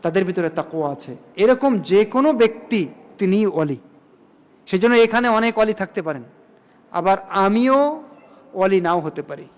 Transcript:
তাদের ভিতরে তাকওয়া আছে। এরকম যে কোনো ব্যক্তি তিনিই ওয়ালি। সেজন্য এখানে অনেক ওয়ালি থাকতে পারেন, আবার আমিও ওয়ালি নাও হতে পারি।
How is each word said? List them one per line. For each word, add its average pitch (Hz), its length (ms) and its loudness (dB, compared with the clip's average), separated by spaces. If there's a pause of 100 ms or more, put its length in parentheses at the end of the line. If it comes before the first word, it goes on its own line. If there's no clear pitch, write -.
তাদের 180 220 0
ভিতরে 175 260 -4
তাকওয়া 156 420 -6
আছে। 135 240 -14 (200)
এরকম 247 420 2
যে 185 260 2
কোনো 262 280 0
ব্যক্তি 220 560 0 (300)
তিনিই 202 280 0
ওয়ালি। 151 300 -2 (880)
সেজন্য 208 280 2
এখানে 233 340 4
অনেক 226 300 0
ওয়ালি 214 160 2
থাকতে 190 280 -6
পারেন, 151 200 -6 (680)
আবার 175 260 2 (120)
আমিও 262 760 2 (520)
ওয়ালি 190 260 2
নাও 175 200 0
হতে 147 220 -8
পারি। 143 360 -16